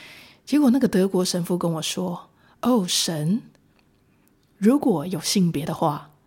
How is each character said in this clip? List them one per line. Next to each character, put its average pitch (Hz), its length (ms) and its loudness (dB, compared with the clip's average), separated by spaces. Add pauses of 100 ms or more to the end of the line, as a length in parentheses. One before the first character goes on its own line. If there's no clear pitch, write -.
(460)
结 285 140 2
果 285 100 4
那 240 80 4
个 254 120 2
德 185 180 2
国 185 160 0
神 180 200 -2
父 175 140 -2
跟 175 160 -2
我 156 80 -6
说 180 480 -6 (320)
：“哦， 240 240 2
神 175 560 -2 (1160)
如 226 200 4
果 185 300 0
有 180 140 -6
性 175 300 2
别 175 140 -4
的 160 80 -4
话， - 380 -4 (160)